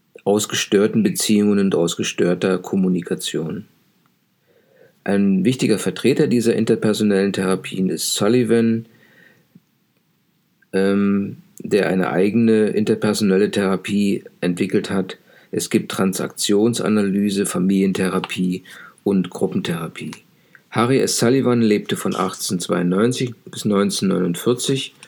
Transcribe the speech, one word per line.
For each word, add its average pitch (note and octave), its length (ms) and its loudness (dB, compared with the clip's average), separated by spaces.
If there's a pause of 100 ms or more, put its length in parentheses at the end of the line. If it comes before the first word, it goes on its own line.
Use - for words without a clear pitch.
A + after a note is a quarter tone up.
(240)
aus G#2 240 0
gestörten G#2+ 540 2
Beziehungen G#2 580 2
und G2 160 2
aus E2+ 220 0
gestörter F2+ 600 0
Kommunikation. F#2 1080 -4 (1400)
Ein G2 400 2
wichtiger A2+ 360 0
Vertreter C3+ 480 0
dieser A2+ 280 2
interpersonellen G#2 800 2
Therapien F#2+ 560 -2
ist - 240 -4
Sullivan, A2+ 720 2 (1900)
ähm, G2 640 0 (220)
der F#2+ 300 0
eine F#2 200 0
eigene G#2+ 580 2
interpersonelle G#2 840 2
Therapie G2+ 720 -2 (180)
entwickelt F#2 500 -2
hat. F#2+ 260 -4 (340)
Es - 180 -4
gibt - 220 -2
Transaktionsanalyse, G2+ 1500 0
Familientherapie F#2 1160 -2 (400)
und G2 260 0
Gruppentherapie. - 800 -6 (580)
Harry A#2+ 300 2
S. - 180 0
Sullivan A#2+ 440 2
lebte G#2 340 2
von F#2+ 200 -4
achtzehnhundertzweiundneunzig F#2+ 1160 -2 (160)
bis - 140 -12
neunzehnhundertneunundvierzig G2+ 1300 0 (140)